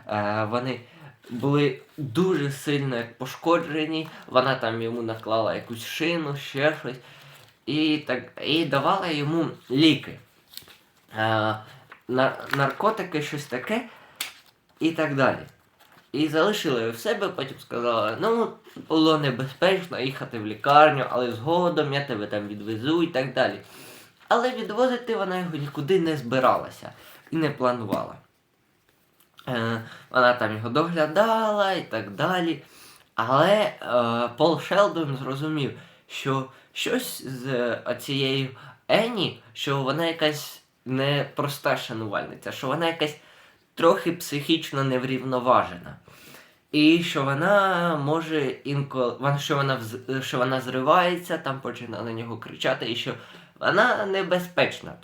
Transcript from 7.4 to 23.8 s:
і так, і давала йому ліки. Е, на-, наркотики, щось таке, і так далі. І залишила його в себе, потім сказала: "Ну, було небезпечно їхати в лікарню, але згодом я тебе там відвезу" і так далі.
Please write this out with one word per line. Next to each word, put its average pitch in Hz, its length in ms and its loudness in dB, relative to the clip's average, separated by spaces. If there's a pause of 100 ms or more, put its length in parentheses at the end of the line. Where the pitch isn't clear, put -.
і 151 320 2
так, 127 240 -4 (200)
і 156 220 2
давала 156 420 2
йому 156 400 0 (240)
ліки. 143 480 2 (1000)
Е, 110 380 2 (520)
на-, 127 280 2 (200)
наркотики, 175 640 0
щось 147 220 -6
таке, 214 440 -4 (920)
і 160 100 4
так 156 240 0
далі. 135 240 4 (760)
І 151 160 0
залишила 160 520 2
його 113 120 -2
в 117 60 -12
себе, 202 300 -2
потім 139 300 -8
сказала: 117 640 0
"Ну, 226 320 0 (360)
було 156 300 6
небезпечно 139 800 0
їхати 131 380 -6
в 104 80 -6
лікарню, 143 640 6
але 120 220 0
згодом 151 600 0
я 139 120 0
тебе 104 220 -4
там 104 220 -4
відвезу" 110 540 -2
і 165 40 2
так 135 280 -2
далі. 101 260 0 (680)